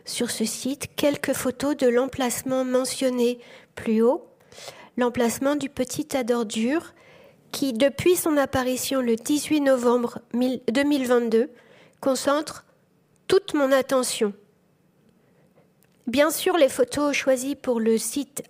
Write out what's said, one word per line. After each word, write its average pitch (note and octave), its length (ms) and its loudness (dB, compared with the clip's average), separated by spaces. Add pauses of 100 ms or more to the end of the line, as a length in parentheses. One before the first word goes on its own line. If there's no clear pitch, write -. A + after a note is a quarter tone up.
sur - 260 -6
ce - 140 -4
site - 500 -8
quelques C#4+ 380 0
photos C4 420 -2
de B3+ 140 2
l'emplacement C4 800 -2
mentionné B3 720 0 (340)
plus A3 280 0
haut, C4 260 2 (720)
l'emplacement B3 580 0
du C#4 120 -6
petit B3+ 380 -6
tas C4 180 -4
d'ordures A#3 720 -2 (580)
qui, C4+ 220 -4
depuis C#4 420 2
son D#4 220 0
apparition C4 640 -2
le A#3 120 0
dix-huit D4 460 0
novembre B3 600 2 (120)
mille, B3 300 -2 (100)
deux C#4 120 2
mille C#4+ 220 2
vingt-deux, A#3+ 440 2 (500)
concentre C#4 640 -2 (600)
toute - 260 2
mon C#4 200 2
attention. C4 600 0 (1700)
Bien C#4+ 240 2
sûr, F4+ 260 0
les C4+ 140 6
photos C#4+ 440 0
choisies C4 420 0
pour A#3+ 220 -2
le A3+ 200 2
site - 520 -6